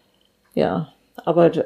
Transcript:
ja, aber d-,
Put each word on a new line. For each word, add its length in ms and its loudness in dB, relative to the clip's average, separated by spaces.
ja, 380 -2
aber 260 2
d-, 160 -2